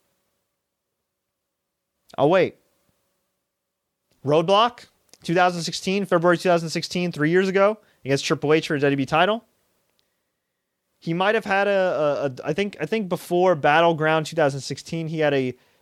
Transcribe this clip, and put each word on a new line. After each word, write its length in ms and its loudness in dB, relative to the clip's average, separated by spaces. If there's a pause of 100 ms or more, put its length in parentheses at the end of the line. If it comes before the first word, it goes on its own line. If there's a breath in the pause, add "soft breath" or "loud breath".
(2250)
I'll 140 0
wait. 260 0 (1700)
Roadblock, 640 2 (360)
two 120 -4
thousand 280 2
sixteen, 440 -4
February 320 2
two 100 -2
thousand 220 0
sixteen, 420 -6
three 180 -2
years 180 2
ago, 300 2 (260 soft breath)
against 200 -2
Triple 300 0
H 140 0
for 60 -2
the 60 -4
W 160 2
W 60 -2
E 40 -2
title. 380 0 (1500)
He 140 -8
might 220 0
have 100 -2
had 240 0
a, 20 0
a, 560 0
a, 220 -8
I 60 -2
think, 260 -4
I 60 -4
think 220 -4
before 460 0
Battleground 720 2
two 80 -12
thousand 260 0
sixteen, 480 -10
he 100 -6
had 160 2
a 200 -2 (280 soft breath)